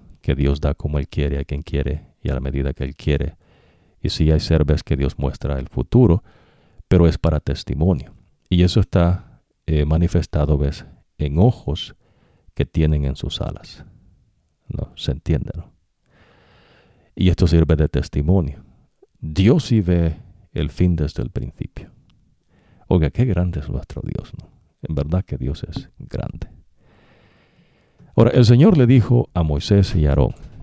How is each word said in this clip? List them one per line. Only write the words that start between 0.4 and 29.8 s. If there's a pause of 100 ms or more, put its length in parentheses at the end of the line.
da
como
Él
quiere,
a
quien
quiere (160)
y
a
la
medida
que
Él
quiere. (640)
Y
sí
hay
ser,
¿ves?
Que
Dios
muestra
el
futuro, (640)
pero
es
para
testimonio. (360)
Y
eso
está, (240)
eh,
manifestado,
¿ves? (340)
En
ojos (600)
que
tienen
en
sus
alas. (840)
¿No?
¿Se
entiende,
no? (1400)
Y
esto
sirve
de
testimonio. (600)
Dios
sí
ve (360)
el
fin
desde
el
principio. (960)
Oiga,
qué
grande
es
nuestro
Dios,
¿no? (340)
En
verdad
que
Dios
es
grande. (1700)
Ahora,
el
Señor
le
dijo
a
Moisés